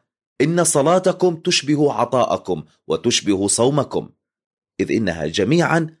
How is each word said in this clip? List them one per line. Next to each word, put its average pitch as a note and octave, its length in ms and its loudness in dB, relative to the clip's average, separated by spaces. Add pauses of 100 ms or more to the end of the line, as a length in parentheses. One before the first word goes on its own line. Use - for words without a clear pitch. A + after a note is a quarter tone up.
(420)
"إن E3+ 220 2
صلاتكم F3 720 2
تشبه D3+ 580 0
عطاءكم F#2+ 720 -2 (240)
وتشبه G2 600 0
صومكم"، B2 640 0 (680)
إذ F#2+ 120 -2
إنها E2 360 -2
جميعاً D3 720 0